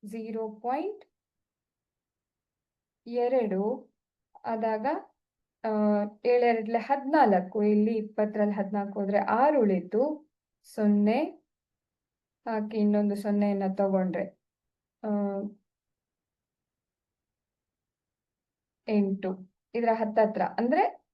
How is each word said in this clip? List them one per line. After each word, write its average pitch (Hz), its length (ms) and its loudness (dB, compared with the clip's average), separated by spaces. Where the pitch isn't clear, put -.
ಝೀರೋ 220 460 -8
ಪಾಯಿಂಟ್ 294 560 -6
ಎರಡು 240 840 0
ಆದಾಗ, 220 400 -2
ಆ, 226 40 -2
ಏಳು 247 200 4
ಎರಡ್ಲೆ 226 340 0
ಹದಿನಾಲ್ಕು, 247 840 2
ಇಲ್ಲಿ 214 300 4
ಇಪ್ಪತ್ತರಲ್ಲಿ 208 640 -2
ಹದಿನಾಲ್ಕು 202 440 -6
ಹೋದ್ರೆ 202 180 0
ಆರು 262 440 2
ಉಳಿತು, 214 680 0
ಸೊನ್ನೆ 208 600 2
ಹಾಕಿ 220 320 -4
ಇನ್ನೊಂದು 208 380 2
ಸೊನ್ನೆಯನ್ನ 202 480 0
ತಗೊಂಡ್ರೆ, 190 680 0
ಆ, 214 60 -6
ಎಂಟು, 196 720 -2
ಇದ್ರ 233 180 0
ಹತ್ತತ್ರ 214 480 0
ಅಂದ್ರೆ 254 720 0